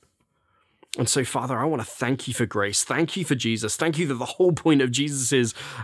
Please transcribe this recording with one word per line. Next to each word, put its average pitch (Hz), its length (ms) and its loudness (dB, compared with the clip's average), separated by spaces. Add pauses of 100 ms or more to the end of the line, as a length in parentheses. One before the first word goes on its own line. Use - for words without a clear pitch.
(960)
And 123 120 0
so, 131 160 2
Father, 123 340 -2
I 131 60 0
want 151 160 0
to 98 40 -6
thank 127 400 -4
you 123 80 -6
for 120 120 0
grace. 101 400 0
Thank 151 320 0
you 180 80 -2
for 143 100 2
Jesus. 113 400 -2
Thank 160 220 0
you 170 100 0
that 139 60 -2
the 120 100 -4
whole 180 300 2
point 147 280 4
of 127 100 2
Jesus's, 135 640 2 (300)